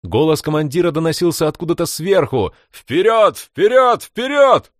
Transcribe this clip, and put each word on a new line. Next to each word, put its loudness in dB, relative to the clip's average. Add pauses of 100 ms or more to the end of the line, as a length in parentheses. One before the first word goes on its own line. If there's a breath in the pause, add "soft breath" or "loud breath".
Голос -2
командира -2
доносился -2
откуда-то -4
сверху: -2 (180)
«Вперёд! 0
Вперёд! 2
Вперёд!» 0